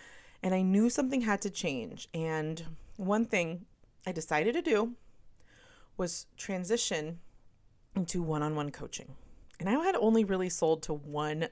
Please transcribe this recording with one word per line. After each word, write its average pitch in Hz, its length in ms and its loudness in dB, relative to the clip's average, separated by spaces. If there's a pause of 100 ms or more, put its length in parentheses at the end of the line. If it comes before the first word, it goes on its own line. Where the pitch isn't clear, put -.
(420)
and 185 120 2
I 190 60 4
knew 196 300 6
something 262 320 2
had 208 200 2
to 202 80 -2
change. 135 600 -6
And 160 500 -2 (340)
one 208 280 0
thing 175 400 -2 (420)
I 185 60 -4
decided 165 420 2
to 339 80 0
do 233 300 2 (1040)
was 175 300 -4 (100)
transition 180 840 -2 (760)
into 180 280 0
one-on-one 151 480 0
coaching. - 440 -12 (440)
And 185 120 -2
I - 20 4
had 330 240 2
only 226 260 6
really 185 280 2
sold 160 320 2
to - 100 -4
one 151 600 -2